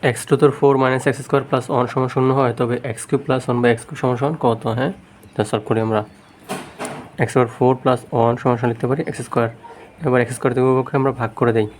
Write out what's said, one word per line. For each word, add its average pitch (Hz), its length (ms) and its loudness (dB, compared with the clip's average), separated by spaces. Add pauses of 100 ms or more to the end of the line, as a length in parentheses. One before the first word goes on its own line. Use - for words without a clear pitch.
(120)
x 117 40 -2 (120)
to 147 120 4
the 147 80 6 (100)
four 139 240 4
minus 131 300 2
x 117 40 -2 (100)
square 139 240 0
plus 127 140 0 (140)
one 123 140 0
সমান 131 220 0
শূন্য 131 240 2
হয়, 127 200 2
তবে 123 160 0 (160)
এক্স 110 180 -8
কিউব 139 180 0
প্লাস 131 200 0
ওয়ান 123 160 0
by 120 120 4
এক্স 113 120 -10
কিউব 139 160 -14
সমান 127 180 0
সমান 147 140 0 (100)
কত, 117 180 2 (160)
হ্যাঁ? 143 140 -2 (380)
এটা - 200 -4
সলভ 110 180 -2
করি 113 180 2
আমরা। 110 140 0 (1200)
এক্স 117 120 -2
পাওয়ার 123 220 2
ফোর 127 160 4 (100)
প্লাস 127 180 2 (140)
ওয়ান 117 260 2
সমান 123 180 0
সমান 120 140 0
লিখতে 117 180 -6
পারি 143 200 -2
এক্স - 160 -10
স্কয়ার। 117 220 0 (580)
এবার 127 180 4
এক্স 120 120 -10
স্কয়ার 127 200 0
থেকে 127 100 2
উভয় 131 120 4
পক্ষে 131 220 -4
আমরা 135 200 0
ভাগ 113 100 -4 (100)
করে 120 160 2
দেই। 107 100 2 (140)